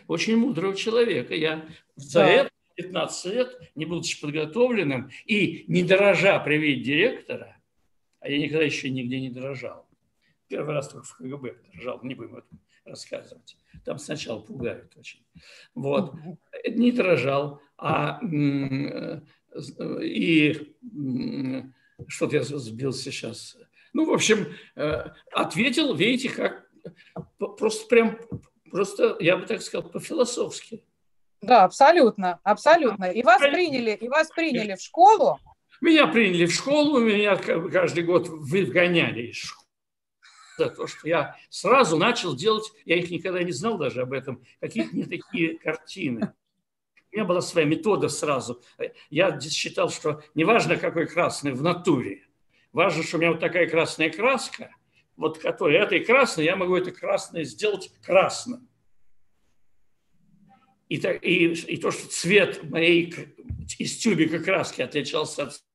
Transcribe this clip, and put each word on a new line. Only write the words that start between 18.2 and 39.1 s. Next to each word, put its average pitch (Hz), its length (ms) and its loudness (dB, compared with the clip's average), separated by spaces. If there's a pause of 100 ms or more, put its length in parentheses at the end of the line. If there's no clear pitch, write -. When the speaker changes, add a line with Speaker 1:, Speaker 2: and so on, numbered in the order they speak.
Speaker 1:
м, 139 1000 -2 (300)
э, - 520 -10
и, 160 800 2
м, 131 920 -6 (340)
что-то 147 280 -4
я 131 80 0
с-, 143 140 -8
сбился 127 520 -8
сейчас. - 460 -12 (360)
Ну, 311 120 0
в 320 80 2
общем, 202 340 2 (300)
э, - 340 -6 (220)
ответил, 254 600 0
видите, 233 340 0
как - 420 -6 (680)
п-, 196 100 -6 (100)
просто - 300 -2
прям, 226 300 4 (520)
просто, 196 500 0
я 170 160 4
бы 180 100 -8
так 196 160 -4
сказал, - 280 -8
по-философски. - 920 -4 (600)
Speaker 2:
Да, 208 220 8
абсолютно, 208 800 4
абсолютно. 214 680 4
И 220 120 -2
вас 339 180 8
Speaker 1:
Конечно. 285 160 4
Speaker 2:
приняли, 269 340 0 (100)
и 233 80 -8
вас 311 220 0
приняли 311 280 -2
Speaker 1:
Конечно. 208 180 -4
Speaker 2:
в - 60 -16
школу? 320 560 6 (420)
Speaker 1:
Меня 311 280 6
приняли 185 380 4
в 170 80 -2
школу, 294 460 2
меня 208 360 2
к-, 170 340 -2
каждый 170 340 2
год 170 240 2
выгоняли 156 1000 0